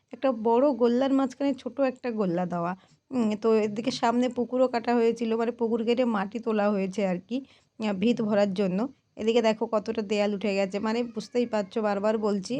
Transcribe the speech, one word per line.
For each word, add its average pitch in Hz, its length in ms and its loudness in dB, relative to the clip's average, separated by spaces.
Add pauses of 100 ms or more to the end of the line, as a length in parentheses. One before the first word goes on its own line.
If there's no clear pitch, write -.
(120)
একটা 247 160 -2 (140)
বড় 233 300 4
গোল্লার 240 400 2
মাঝখানে 269 420 0
ছোট 247 260 -12
একটা 262 300 -2
গোল্লা 185 360 0
দেওয়া। 175 260 -4 (380)
উম, 233 200 0 (100)
তো 226 80 2 (100)
এদিকে 214 320 -2
সামনে 240 380 2
পুকুরও 247 400 0
কাটা 240 260 -2
হয়েছিল, 233 420 2
মানে 226 160 0
পুকুর 233 320 -2
কেটে 240 200 2
মাটি 208 360 -2
তোলা 214 280 0
হয়েছে 196 380 -2
আর 180 200 0
কি, 240 100 -6 (440)
আহ, 214 200 -2
ভিত 233 220 2
ভরার 208 320 2
জন্য। 190 240 0 (380)
এদিকে 226 260 2
দেখো 220 240 2
কতটা 220 360 -2
দেয়াল 202 320 0
উঠে 202 200 -2
গেছে, 196 240 0
মানে 220 260 -2
বুঝতেই 233 420 -4
পারছো 214 360 -4
বারবার 208 360 0
বলছি 208 420 -2